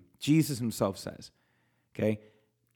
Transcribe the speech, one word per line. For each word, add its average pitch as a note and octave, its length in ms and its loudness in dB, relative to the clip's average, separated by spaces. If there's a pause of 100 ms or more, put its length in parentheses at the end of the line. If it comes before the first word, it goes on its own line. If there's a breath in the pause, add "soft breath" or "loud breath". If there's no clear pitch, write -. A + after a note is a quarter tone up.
(200)
Jesus C#3+ 400 2
himself G#2+ 360 -2
says, - 360 -14 (600)
okay, G#2+ 280 0 (560 soft breath)